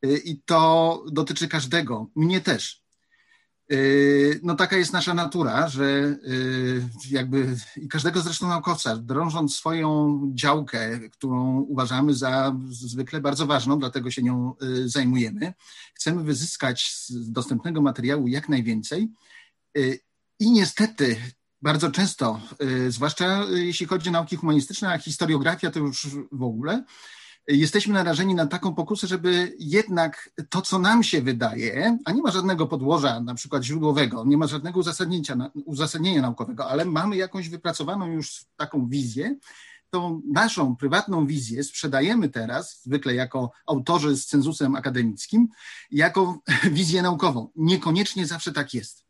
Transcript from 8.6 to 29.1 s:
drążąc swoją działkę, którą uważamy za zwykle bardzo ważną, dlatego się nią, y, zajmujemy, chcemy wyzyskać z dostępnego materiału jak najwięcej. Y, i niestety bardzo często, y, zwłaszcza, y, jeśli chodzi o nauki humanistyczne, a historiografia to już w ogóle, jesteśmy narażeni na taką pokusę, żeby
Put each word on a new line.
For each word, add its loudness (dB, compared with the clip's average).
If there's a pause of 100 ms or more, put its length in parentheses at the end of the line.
drążąc -2
swoją 0 (120)
działkę, 0 (100)
którą -2
uważamy 2
za 0 (140)
zwykle -8
bardzo 0
ważną, 2
dlatego -4
się -2
nią, 0
y, -2
zajmujemy, 0 (400)
chcemy -2
wyzyskać -2
z -10
dostępnego -2
materiału 0
jak -4
najwięcej. 0 (680)
Y, 0 (400)
i 6
niestety 4 (460)
bardzo 2
często, 0 (200)
y, 0
zwłaszcza, 0
y, 0
jeśli -4
chodzi -2
o 0
nauki 0
humanistyczne, 0
a 0
historiografia 0
to -4
już -4 (240)
w -6
ogóle, -4 (640)
jesteśmy 4
narażeni 2
na 0
taką -4
pokusę, -4
żeby 0